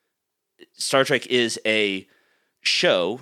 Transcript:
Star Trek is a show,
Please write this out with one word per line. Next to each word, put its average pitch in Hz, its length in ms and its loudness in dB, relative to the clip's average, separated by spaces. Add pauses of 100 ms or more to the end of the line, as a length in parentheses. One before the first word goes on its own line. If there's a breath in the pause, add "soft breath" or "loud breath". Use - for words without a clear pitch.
(720)
Star - 320 0
Trek 131 220 -2
is 120 400 0
a 104 400 0 (560)
show, 110 600 0